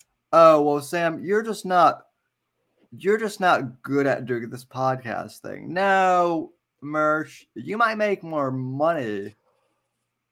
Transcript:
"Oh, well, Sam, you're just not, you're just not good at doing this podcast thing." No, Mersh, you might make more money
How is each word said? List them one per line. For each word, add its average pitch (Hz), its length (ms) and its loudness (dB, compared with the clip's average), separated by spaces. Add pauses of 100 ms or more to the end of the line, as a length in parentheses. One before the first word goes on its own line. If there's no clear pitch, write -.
(320)
"Oh, 160 300 8
well, 147 180 0
Sam, 160 440 -4
you're 208 180 0
just 220 220 -8
not, 180 420 2 (880)
you're 196 220 0
just 214 200 -6
not 156 440 0
good 139 240 0
at 123 200 0
doing 117 240 -6
this 123 140 -16
podcast 123 760 -6
thing." 101 320 -14
No, 180 800 2 (300)
Mersh, 151 640 -4 (100)
you 165 220 -10
might 220 200 0
make 208 280 -2
more 151 260 -4
money 131 840 -4 (960)